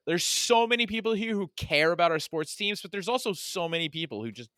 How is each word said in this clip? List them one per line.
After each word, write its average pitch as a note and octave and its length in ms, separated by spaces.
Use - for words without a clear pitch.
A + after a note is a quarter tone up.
There's E3 180
so - 440
many A#3 200
people A3 260
here A3 200
who G3+ 240
care D#3 340
about E3+ 200
our D#3+ 80
sports D#3 360
teams, G3+ 260
but E3+ 100
there's G3 180
also B3 240
so E3+ 340
many E3 220
people C#3 340
who A#2 80
just A2+ 260